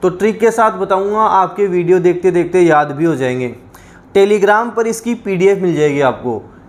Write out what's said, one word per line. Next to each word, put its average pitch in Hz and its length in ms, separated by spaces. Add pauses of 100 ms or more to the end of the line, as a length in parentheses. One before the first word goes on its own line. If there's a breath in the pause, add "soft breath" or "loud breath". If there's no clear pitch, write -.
तो 180 60
trick 196 320
के 220 100
साथ 220 280
बताऊंगा, 196 420
आपके 190 460
video 180 320
देखते 175 320
देखते 170 300
याद 151 320
भी 143 120
हो 160 120
जाएंगे। 127 380 (600 loud breath)
Telegram 208 600
पर 226 120
इसकी 226 280
पीडीएफ़ 190 460
मिल 175 160
जाएगी 147 240
आपको। 120 420 (260 loud breath)